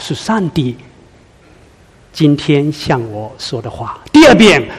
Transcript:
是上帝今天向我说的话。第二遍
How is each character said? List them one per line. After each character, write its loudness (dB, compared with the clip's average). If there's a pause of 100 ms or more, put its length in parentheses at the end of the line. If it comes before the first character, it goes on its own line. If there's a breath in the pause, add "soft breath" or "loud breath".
是 -8
上 -4
帝 -4 (1400)
今 2
天 -2
向 -4 (120)
我 -10
说 -10
的 -12
话。 -12 (120)
第 6
二 8
遍 4 (120)